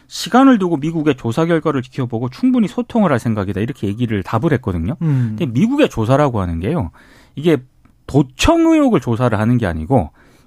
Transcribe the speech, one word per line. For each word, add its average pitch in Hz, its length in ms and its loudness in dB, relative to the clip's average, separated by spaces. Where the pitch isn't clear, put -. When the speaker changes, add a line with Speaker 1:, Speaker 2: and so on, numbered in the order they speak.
Speaker 1:
시간을 254 520 4
두고 175 180 0
미국의 151 400 0
조사 117 280 -2
결과를 156 360 0
지켜보고 123 480 -6
충분히 247 380 0
소통을 220 440 0
할 120 80 2
생각이다. 101 420 -2
이렇게 113 260 -4
얘기를 110 360 -2
답을 147 300 -2
했거든요. 92 480 -2
Speaker 2:
음. 127 360 0
Speaker 1:
근데 165 100 -2
미국의 220 420 2
조사라고 120 520 0
하는 85 180 -4
게요. 104 320 -4
이게 151 220 0
도청 330 640 2
의혹을 269 300 2
조사를 117 360 0
하는 113 200 2
게 110 80 -2
아니고 82 460 -2